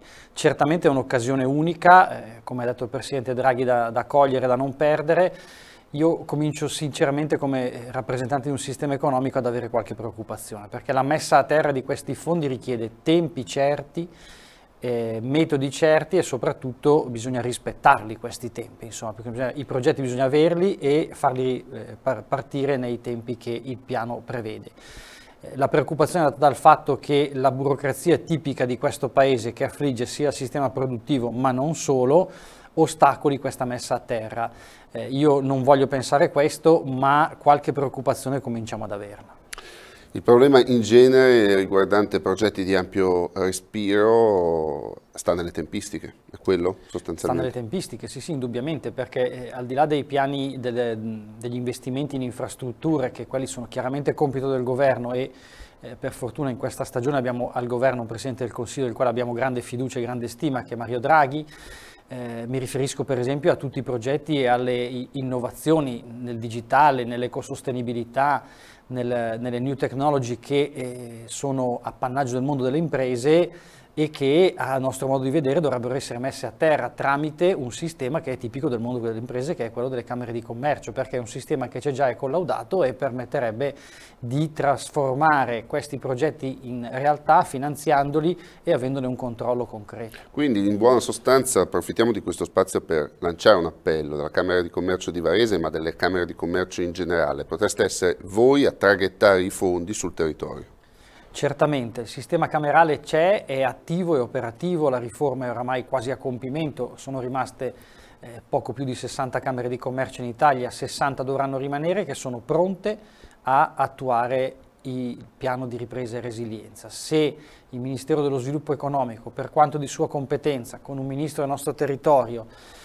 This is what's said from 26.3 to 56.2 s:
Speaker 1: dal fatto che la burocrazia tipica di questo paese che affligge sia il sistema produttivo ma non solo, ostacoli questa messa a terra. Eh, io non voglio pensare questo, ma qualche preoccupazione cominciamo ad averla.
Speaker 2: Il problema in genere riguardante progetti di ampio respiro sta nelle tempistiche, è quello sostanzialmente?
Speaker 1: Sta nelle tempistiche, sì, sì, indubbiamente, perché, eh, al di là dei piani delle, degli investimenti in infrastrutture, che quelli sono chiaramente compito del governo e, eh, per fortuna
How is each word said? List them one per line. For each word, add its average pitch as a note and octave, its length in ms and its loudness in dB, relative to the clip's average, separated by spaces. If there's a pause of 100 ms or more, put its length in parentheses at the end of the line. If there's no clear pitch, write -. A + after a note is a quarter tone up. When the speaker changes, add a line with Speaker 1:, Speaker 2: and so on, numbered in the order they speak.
Speaker 1:
dal C#3+ 160 6
fatto D3 440 6
che C#3+ 340 2
la C3+ 160 2
burocrazia C3+ 720 2
tipica D3 460 -2
di B2 120 -2
questo C#3 320 -2
paese B2+ 420 4
che - 120 -6
affligge B2+ 420 -2
sia D3 220 -2
il C3 80 -2
sistema C#3 340 -2
produttivo B2+ 600 -2
ma B2+ 200 0
non C3+ 220 0
solo, C#3 560 4 (460)
ostacoli C#3+ 640 4
questa B2+ 260 -6
messa B2 300 -4
a A#2 40 -4
terra. A2 520 -4 (400)
Eh, A#2 180 -8
io C#3 300 4
non C3+ 240 0
voglio C3+ 240 6
pensare C#3 420 2
questo, D#3 540 4
ma C#3 560 2
qualche D3 320 4
preoccupazione C3 720 -2
cominciamo A#2 420 -8
ad G2+ 80 -10
averla. G#2 420 -12 (760)
Speaker 2:
Il G2+ 120 -8
problema B2+ 420 10
in B2 160 4
genere B2 760 8
riguardante F#2+ 640 2
progetti G2 420 0
di F#2+ 100 2
ampio F#2 600 2
respiro F#2+ 1700 2 (120)
sta - 220 0
nelle E2+ 160 -4
tempistiche, E2+ 600 -8 (180)
è - 60 -20
quello F#2 400 0 (100)
sostanzialmente? - 600 -4
Speaker 1:
Sta B2 100 -8
nelle A#2 100 -10
tempistiche, B2 380 -8
sì, B2+ 140 -14
sì, - 100 -10
indubbiamente, B2+ 600 -6
perché, B2 580 -4
eh, - 20 -14
al B2 160 -10
di C3 80 -6
là D3 100 4
dei D3 200 0
piani C#3 540 -2
delle, A#2+ 380 -2 (400)
degli A#2+ 180 -8
investimenti B2+ 600 -6
in C3 80 -4
infrastrutture, B2+ 880 -4
che A#2+ 160 -14
quelli C3+ 180 -4
sono A#2+ 220 -10
chiaramente C3 480 -4
compito C3+ 340 0
del C3 140 0
governo B2 480 2
e, B2+ 180 -4 (520)
eh, B2 180 -16
per C3 140 -6
fortuna C3 360 -6